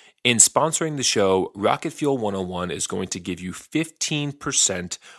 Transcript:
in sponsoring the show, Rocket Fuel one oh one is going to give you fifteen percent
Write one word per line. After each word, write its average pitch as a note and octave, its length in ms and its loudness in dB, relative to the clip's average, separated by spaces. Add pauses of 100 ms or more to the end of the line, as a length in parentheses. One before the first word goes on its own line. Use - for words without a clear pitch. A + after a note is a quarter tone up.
(240)
in A#2+ 120 4
sponsoring D3+ 600 2
the B2+ 40 -2
show, F#2+ 520 4
Rocket A#2+ 400 0
Fuel C#3+ 240 0
one G#2 160 -2
oh G2 80 -2
one F2+ 280 -4
is C#2+ 160 -4
going F#2+ 220 -4
to F#2 120 -6
give F2 200 -6
you F#2 140 -8
fifteen D3+ 760 -4
percent F#2 680 -2 (200)